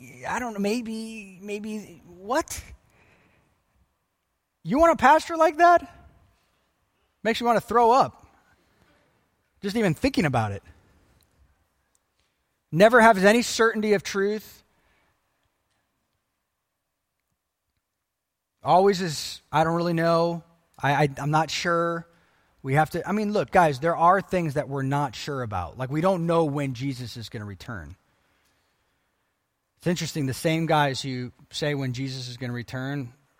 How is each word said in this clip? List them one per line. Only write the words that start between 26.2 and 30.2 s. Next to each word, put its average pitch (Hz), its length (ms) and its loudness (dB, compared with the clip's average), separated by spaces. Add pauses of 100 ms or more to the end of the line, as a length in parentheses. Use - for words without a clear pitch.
know 170 200 2
when 139 280 -4
Jesus 123 440 -10
is 110 100 -14
gonna 107 160 -12
return. 95 540 -14 (1800)
It's - 80 -6
interesting, 160 400 -4